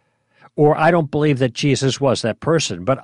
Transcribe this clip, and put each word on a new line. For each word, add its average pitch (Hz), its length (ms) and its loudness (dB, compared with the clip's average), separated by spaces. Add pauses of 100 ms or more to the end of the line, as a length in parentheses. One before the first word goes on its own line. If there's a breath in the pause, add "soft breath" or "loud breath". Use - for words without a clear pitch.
(560 soft breath)
or, 151 200 4
"I 156 140 2
don't 170 220 0
believe 147 260 0
that 123 160 -2
Jesus 135 480 -2
was 127 220 0
that 110 160 -4
person," 143 440 -2
but 127 200 -2